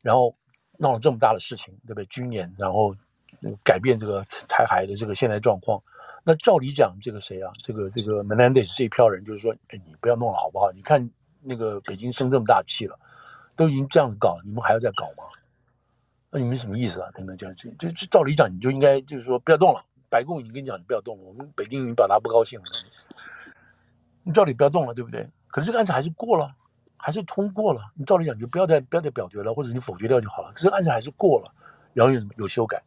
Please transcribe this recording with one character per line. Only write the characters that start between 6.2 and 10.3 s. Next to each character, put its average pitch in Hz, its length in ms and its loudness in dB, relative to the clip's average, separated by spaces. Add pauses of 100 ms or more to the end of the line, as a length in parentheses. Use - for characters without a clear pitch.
那 165 120 4
照 190 200 4
理 135 140 -2
讲， 110 320 0
这 123 80 -8
个 104 100 -14
谁 98 200 -14
啊， 95 100 -10 (140)
这 - 80 -10
个， 101 180 -6
这 113 100 -8
个 104 220 -4
Menendez 117 540 4
这 131 80 0
一 113 40 -2
票 113 200 4
人 98 160 -2
就 107 100 -12
是 101 80 -12
说 113 100 0 (180)
：“哎， 104 140 -16
你 78 160 -20
不 113 80 -2
要 120 60 4
弄 117 160 -4